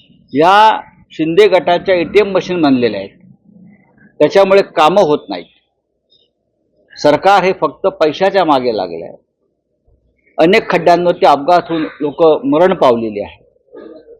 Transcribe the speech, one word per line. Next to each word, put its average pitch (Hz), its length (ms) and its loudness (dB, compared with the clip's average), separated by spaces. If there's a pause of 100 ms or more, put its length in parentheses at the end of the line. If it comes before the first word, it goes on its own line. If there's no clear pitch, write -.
(320)
या 196 480 2 (300)
शिंदे 170 380 2
गटाच्या 180 460 0
एटीएम 196 380 0
मशीन 180 300 -4
बनलेल्या 120 380 0
आहेत, 98 100 -14 (1080)
त्याच्यामुळे 196 440 2
कामं 165 400 0
होत 147 160 0 (100)
नाहीत. 90 160 -12 (1600)
सरकार 170 420 2
हे 190 80 0
फक्त 156 340 -6
पैशाच्या 175 580 -2
मागे 127 320 -2
लागले 85 280 -8
आहे. - 120 -20 (1200)
अनेक 202 320 0
खड्ड्यांवरती 175 560 0
अपघात 156 420 2
होऊन 165 140 -6 (180)
लोक 151 440 0
मरण 165 300 2
पावलेली 113 480 -2
आहे. - 220 -20 (760)